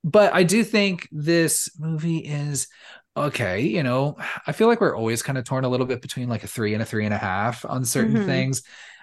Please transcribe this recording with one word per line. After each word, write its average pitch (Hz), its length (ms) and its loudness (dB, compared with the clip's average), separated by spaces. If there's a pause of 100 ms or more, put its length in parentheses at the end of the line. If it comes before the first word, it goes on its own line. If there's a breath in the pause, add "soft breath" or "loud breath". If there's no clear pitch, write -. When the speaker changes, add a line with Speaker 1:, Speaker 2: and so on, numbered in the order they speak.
Speaker 1:
But 190 320 6
I 185 80 6
do 190 220 4
think 202 460 0
this 156 680 0
movie 160 400 -2
is 147 500 -6 (480 loud breath)
okay. 101 460 -2
You 175 200 0
know, 135 340 0 (300 loud breath)
I 147 60 -4
feel 220 160 4
like 226 120 4
we're 180 160 2
always 113 260 -2
kinda 135 200 -4
torn 131 220 -2
a 127 40 0
little 127 180 0
bit 123 160 -4
between, 123 260 -6
like, 113 160 -4
a 101 40 -12
three 107 260 -2
and 107 80 -2
a 110 40 -4
three 107 200 -2
and 104 80 0
a 101 40 -2
half 104 460 -2
on 127 200 -4
certain - 340 0
Speaker 2:
Mm-hmm. - 20 2
Speaker 1:
things. 131 420 -2 (400 loud breath)